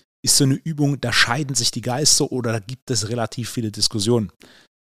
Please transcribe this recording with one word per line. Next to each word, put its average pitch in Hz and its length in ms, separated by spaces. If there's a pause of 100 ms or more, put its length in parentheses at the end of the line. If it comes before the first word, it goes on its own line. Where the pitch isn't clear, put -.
(240)
ist 117 140
so 143 60
eine 135 120
Übung, 143 460
da 120 120
scheiden 135 420
sich 120 160
die 117 100
Geister 135 500
oder 120 200
da 113 80
gibt - 300
es 107 200
relativ 113 400
viele 110 220
Diskussionen.“ 107 600 (580)